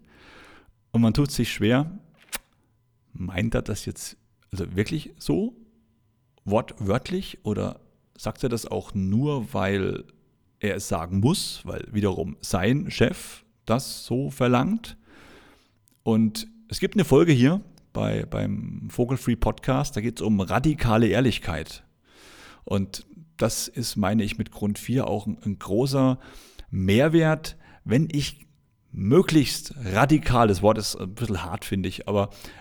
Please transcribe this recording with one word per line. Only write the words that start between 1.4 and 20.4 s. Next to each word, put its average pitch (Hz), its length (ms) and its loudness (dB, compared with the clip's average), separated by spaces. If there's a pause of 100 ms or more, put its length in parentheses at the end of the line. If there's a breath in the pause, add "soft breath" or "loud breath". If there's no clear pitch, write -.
schwer, 135 480 2 (1120)
meint 95 420 -2
er 120 60 0
das - 240 -6
jetzt - 320 -10 (340)
also 90 240 -6
wirklich 156 420 -2
so 190 380 -2 (920)
wortwörtlich 117 1000 -4
oder 98 360 -4 (380)
sagt - 260 -8
er 127 60 -2
das 117 160 -4
auch - 280 -8
nur, 110 600 -2
weil 95 520 -2 (540)
er 101 160 -2
es 101 120 -8
sagen 90 320 -2
muss, - 460 0
weil - 260 -10
wiederum 98 500 -2
sein 110 480 0
Chef - 540 -2 (220)
das - 400 -4
so 135 240 -4
verlangt? 127 680 0 (1080 soft breath)
Und 110 440 2 (220)
es - 100 -6
gibt - 160 -2
eine 196 100 4
Folge 160 280 6
hier 143 280 4 (320)
bei, 107 320 -2
beim 104 640 -6
Vogelfree 120 460 -2
Podcast, 131 600 -2
da 107 60 -2
geht's 117 200 -4
um 104 180 2
radikale 113 680 2